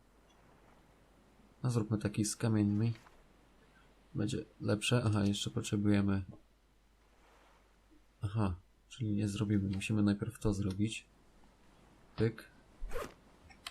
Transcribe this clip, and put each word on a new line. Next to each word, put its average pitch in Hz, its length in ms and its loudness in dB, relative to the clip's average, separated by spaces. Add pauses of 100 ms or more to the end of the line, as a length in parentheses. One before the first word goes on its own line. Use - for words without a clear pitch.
(1600)
A 131 80 0
zróbmy 113 280 2
taki 107 280 0
z 104 100 -4
kamiennymi. 107 580 2 (1200)
Będzie - 300 -2 (160)
lepsze. 107 440 2
Aha, 104 180 2
jeszcze 101 260 0
potrzebujemy... 101 720 0 (2000)
Aha, 101 340 -2 (340)
czyli 107 240 -4
nie 104 160 0
zrobimy. 101 400 2
Musimy 101 340 0
najpierw 101 360 0
to 107 140 2
zrobić. 98 520 -2 (1120)
Pyk. - 340 -2 (1200)